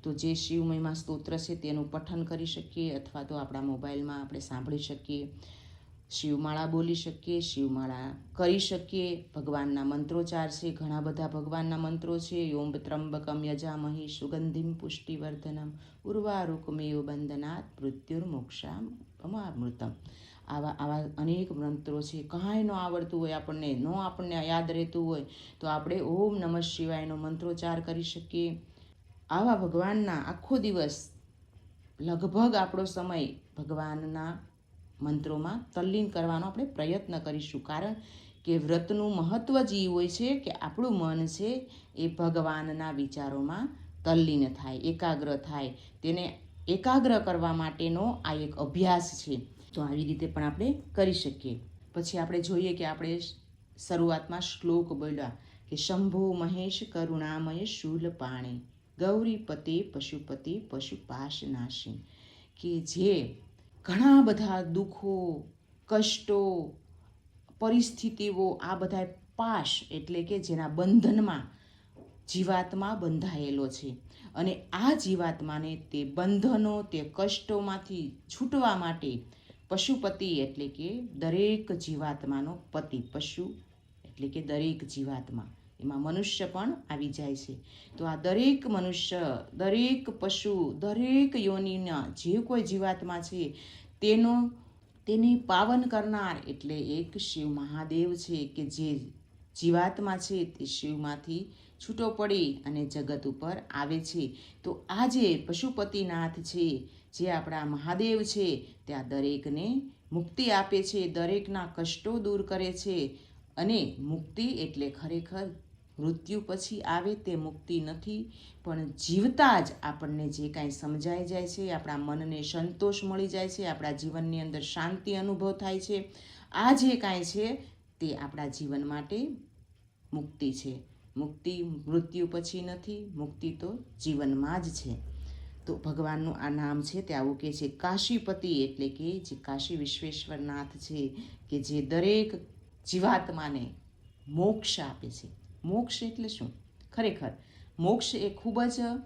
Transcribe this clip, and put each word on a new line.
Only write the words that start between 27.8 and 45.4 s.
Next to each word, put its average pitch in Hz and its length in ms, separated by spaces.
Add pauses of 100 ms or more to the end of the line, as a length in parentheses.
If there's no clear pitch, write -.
શકીએ. 170 580 (680)
આવા 214 260
ભગવાનના 190 580
આખો - 440
દિવસ 180 520 (880)
લગભગ 180 560
આપણો 190 300
સમય 180 500 (220)
ભગવાનના 156 840 (600)
મંત્રોમાં 156 720
તલ્લીન 196 360
કરવાનો 165 360
આપણે 214 200
પ્રયત્ન 170 540
કરીશું. 151 440
કારણ 185 320 (500)
કે 165 120
વ્રતનું 170 580
મહત્ત્વ 226 460
જ 208 120
ઈ 196 120
હોય 175 220
છે 254 320
કે - 120
આપણું 214 460
મન 160 280
છે 233 440 (260)
એ 165 120
ભગવાનના 160 840
વિચારોમાં 143 880 (280)
તલ્લીન 156 480
થાય, 131 240
એકાગ્ર 156 600
થાય. 139 400 (260)